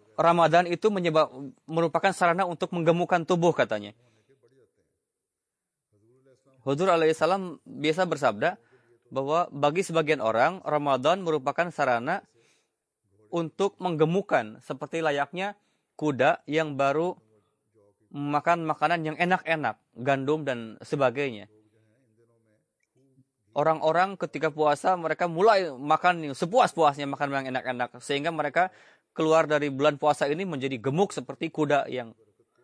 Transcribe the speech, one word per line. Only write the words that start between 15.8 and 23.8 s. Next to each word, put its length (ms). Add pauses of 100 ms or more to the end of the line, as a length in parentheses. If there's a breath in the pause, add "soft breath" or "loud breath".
kuda 560
yang 240
baru 400 (960)
makan 560
makanan 400
yang 120
enak-enak, 600 (160)
gandum 480
dan 400
sebagainya. 640 (2000)
Orang-orang 640